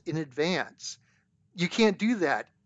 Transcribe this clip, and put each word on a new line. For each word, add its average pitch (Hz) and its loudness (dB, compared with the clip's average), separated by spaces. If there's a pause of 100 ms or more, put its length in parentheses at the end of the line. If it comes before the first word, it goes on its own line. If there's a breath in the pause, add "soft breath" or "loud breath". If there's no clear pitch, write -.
in 156 -4
advance. 147 -4 (580)
You 175 -2
can't 220 4
do 226 2
that 135 0 (180)